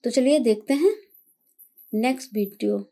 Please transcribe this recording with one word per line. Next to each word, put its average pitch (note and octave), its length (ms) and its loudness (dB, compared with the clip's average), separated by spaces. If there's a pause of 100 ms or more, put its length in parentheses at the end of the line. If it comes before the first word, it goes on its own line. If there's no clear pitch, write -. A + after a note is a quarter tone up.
तो A#3+ 60 0
चलिए C#4 280 2
देखते A3+ 360 0
हैं E4 160 2 (1000)
नेक्स्ट B3 420 -4
वीडियो G2+ 580 -4